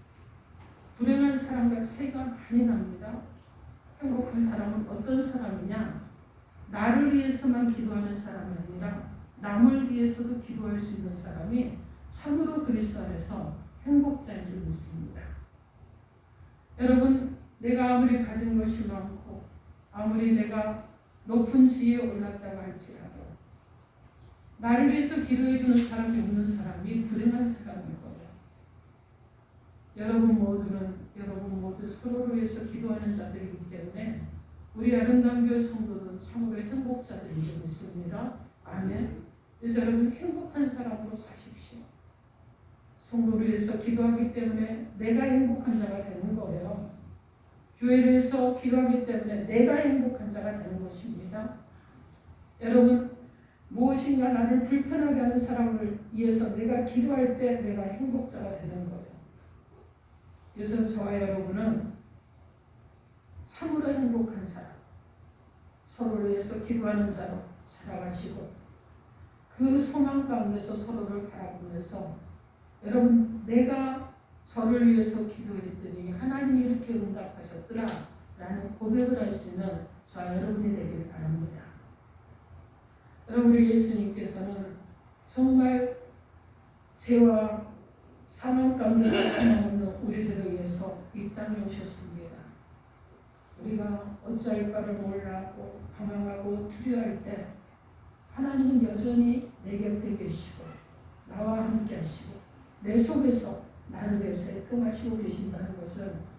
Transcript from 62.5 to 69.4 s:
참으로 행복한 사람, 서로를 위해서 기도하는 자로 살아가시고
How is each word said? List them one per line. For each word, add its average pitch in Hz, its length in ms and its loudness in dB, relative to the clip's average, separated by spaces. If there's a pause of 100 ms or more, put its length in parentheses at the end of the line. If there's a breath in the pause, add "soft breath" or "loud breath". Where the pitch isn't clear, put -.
참으로 294 480 -2
행복한 226 520 0
사람, - 260 -12 (1160)
서로를 214 440 -4
위해서 214 340 -4
기도하는 208 460 -2
자로 - 320 -8 (240)
살아가시고 180 800 -10 (1080)